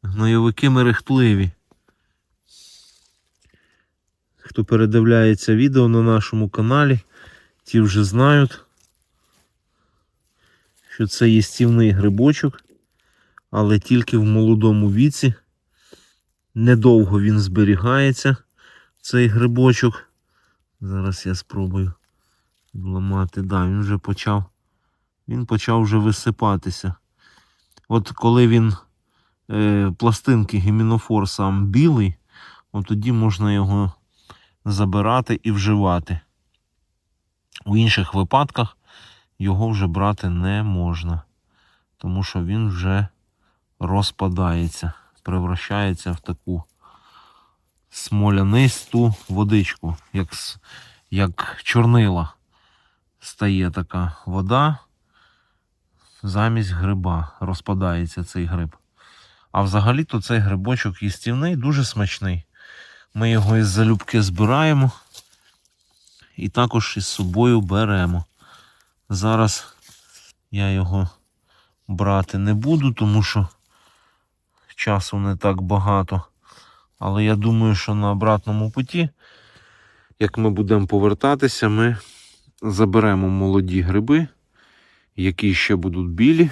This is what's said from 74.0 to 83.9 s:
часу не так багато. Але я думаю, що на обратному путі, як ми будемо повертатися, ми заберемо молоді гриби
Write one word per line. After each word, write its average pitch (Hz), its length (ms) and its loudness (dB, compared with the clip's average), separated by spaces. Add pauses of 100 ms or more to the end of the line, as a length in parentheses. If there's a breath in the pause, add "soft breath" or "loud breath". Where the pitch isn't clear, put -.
часу 101 440 -4
не 98 180 -4
так 95 260 -2
багато. 95 600 -2 (760 soft breath)
Але 98 260 -2
я 107 120 2
думаю, 113 380 2
що 104 200 -4
на 104 160 -2
обратному 107 600 -2
путі, 151 380 -4 (1120 soft breath)
як 107 200 -2
ми 110 120 2
будемо 101 360 0
повертатися, 117 840 0
ми 110 280 0 (640 loud breath)
заберемо 101 640 2
молоді 95 520 0
гриби 113 480 0 (880 soft breath)